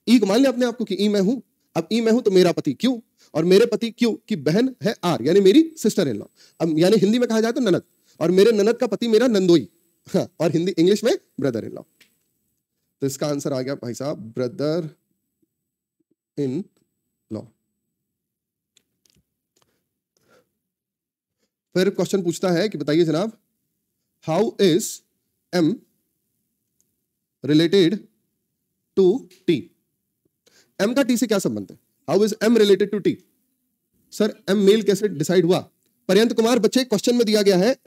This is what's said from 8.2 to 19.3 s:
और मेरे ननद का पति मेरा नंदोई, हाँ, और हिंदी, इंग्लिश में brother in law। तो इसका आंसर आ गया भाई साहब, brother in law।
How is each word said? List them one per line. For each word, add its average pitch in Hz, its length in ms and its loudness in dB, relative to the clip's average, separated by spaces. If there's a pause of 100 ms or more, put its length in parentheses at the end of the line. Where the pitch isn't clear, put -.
और 160 100 0
मेरे 202 220 4
ननद 214 240 0
का 254 100 -4
पति 214 220 -6
मेरा 220 180 2
नंदोई, 180 420 2 (400)
हाँ, 147 320 -4
और 165 100 0
हिंदी, 175 280 -2
इंग्लिश 190 260 2
में 254 80 0
brother 113 500 -6
in 110 80 -12
law। - 140 -16 (1160)
तो 135 60 -4
इसका 143 220 -6
आंसर 143 240 -6
आ 131 100 -4
गया 135 120 -8
भाई 123 200 -10
साहब, 135 400 -10
brother 139 540 -6 (1500)
in 143 260 -6 (680)
law। 107 140 -12 (4000)